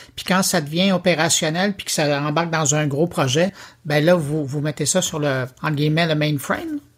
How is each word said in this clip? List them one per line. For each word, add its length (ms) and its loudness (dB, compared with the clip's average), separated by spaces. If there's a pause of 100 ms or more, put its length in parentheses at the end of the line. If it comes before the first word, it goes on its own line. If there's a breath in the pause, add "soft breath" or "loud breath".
(160 loud breath)
puis 100 -12
quand 160 2
ça 200 0
devient 300 0
opérationnel, 840 0
puis 80 -12
que 80 -6
ça 300 0
embarque 260 0
dans 260 0
un 120 2
gros 200 0
projet, 460 0 (320 loud breath)
ben 180 0
là, 120 6
vous, 320 0
vous 160 -4
mettez 240 -4
ça 160 2
sur 160 -4
le, 260 0 (160)
entre 140 -2
guillemets, 320 2
le 80 0
mainframe ? 680 -2 (180)